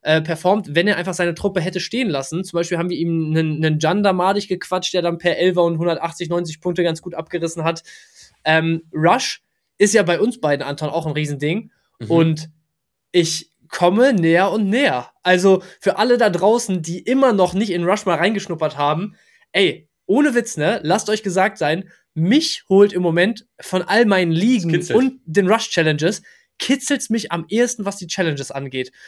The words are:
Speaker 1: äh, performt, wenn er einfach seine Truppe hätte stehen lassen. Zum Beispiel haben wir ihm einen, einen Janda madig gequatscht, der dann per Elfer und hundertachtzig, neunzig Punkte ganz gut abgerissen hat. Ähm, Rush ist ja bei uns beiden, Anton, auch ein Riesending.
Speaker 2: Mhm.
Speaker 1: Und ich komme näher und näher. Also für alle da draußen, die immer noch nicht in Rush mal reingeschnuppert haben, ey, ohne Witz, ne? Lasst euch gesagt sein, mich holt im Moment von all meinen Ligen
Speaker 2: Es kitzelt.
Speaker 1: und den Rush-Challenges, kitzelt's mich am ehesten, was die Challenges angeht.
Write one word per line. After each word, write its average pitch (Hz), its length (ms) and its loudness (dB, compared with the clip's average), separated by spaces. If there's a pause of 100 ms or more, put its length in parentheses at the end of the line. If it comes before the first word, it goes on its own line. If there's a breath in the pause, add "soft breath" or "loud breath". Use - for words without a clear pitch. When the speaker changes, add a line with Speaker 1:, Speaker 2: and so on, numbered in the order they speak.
Speaker 1:
äh, 156 200 2
performt, 165 540 -2
wenn 175 120 2
er 208 100 0
einfach 175 180 -6
seine 175 180 -2
Truppe 190 280 -2
hätte 180 180 -4
stehen 240 300 -4
lassen. 156 340 -4
Zum 170 140 -6
Beispiel 170 200 -2
haben 175 140 -4
wir 160 60 -4
ihm 160 340 -2
einen, 160 340 0
einen 156 140 2
Janda 185 340 2
madig 196 340 0
gequatscht, 185 460 -4
der 180 80 0
dann 170 160 -2
per 170 220 0
Elfer 180 240 2
und 170 160 0
hundertachtzig, 165 500 -4
neunzig 170 320 -4
Punkte 180 220 -2
ganz 160 180 -2
gut 170 140 -12
abgerissen 165 480 -6
hat. 165 180 -2 (640 loud breath)
Ähm, 160 400 0 (100)
Rush 170 480 0 (380)
ist 202 160 4
ja 208 80 6
bei 170 160 0
uns 233 200 -2
beiden, 143 240 -2
Anton, 147 260 -6
auch 156 180 -4
ein 151 60 -4
Riesending. 151 580 -4 (260 soft breath)
Speaker 2:
Mhm. 113 100 -12
Speaker 1:
Und 160 420 2 (640)
ich - 380 0 (180)
komme 220 460 4
näher 170 380 2
und 202 180 0
näher. 196 400 0 (140)
Also 185 400 4 (160 loud breath)
für - 180 -2
alle 240 220 2
da 220 100 4
draußen, 185 540 0
die 170 160 -8
immer 262 340 2
noch 180 220 2
nicht 202 160 -2
in 175 120 -2
Rush 190 220 0
mal 170 120 2
reingeschnuppert 170 600 -2
haben, 156 380 -2 (380 soft breath)
ey, 175 360 0 (160)
ohne 262 300 2
Witz, - 200 -2
ne? 165 280 -2
Lasst 185 260 0
euch 214 140 -2
gesagt 190 340 0
sein, 160 320 -2 (240 soft breath)
mich 202 560 0
holt 202 240 6
im 180 80 -2
Moment 180 460 0 (120)
von 185 220 -4
all 220 240 2
meinen 185 260 2
Ligen 180 380 2
Speaker 2:
Es 165 80 2
kitzelt. - 220 0
Speaker 1:
und 262 260 0
den 180 240 2
Rush-Challenges, 170 720 0 (360 soft breath)
kitzelt's - 520 -2
mich 220 240 -4
am 165 160 -6
ehesten, 233 340 0
was 196 140 -6
die 175 100 -12
Challenges 156 420 -4
angeht. 135 440 -8 (140 loud breath)